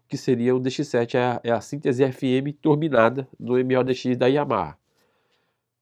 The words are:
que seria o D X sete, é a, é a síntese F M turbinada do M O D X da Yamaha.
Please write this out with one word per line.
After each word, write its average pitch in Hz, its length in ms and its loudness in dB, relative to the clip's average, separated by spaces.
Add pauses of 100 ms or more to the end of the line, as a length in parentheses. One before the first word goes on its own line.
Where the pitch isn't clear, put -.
que 123 80 -6
seria 123 380 0
o 131 40 0
D 127 100 -2
X 143 200 -4
sete, 120 280 0
é 123 60 4
a, 123 220 -2
é 117 80 -2
a 110 80 0
síntese 135 420 -2
F 131 240 0
M 135 260 0
turbinada 135 760 2 (100)
do 120 180 -2
M 127 200 2
O 123 80 2
D 127 100 0
X 127 220 -2
da 123 100 0
Yamaha. 127 500 0 (1040)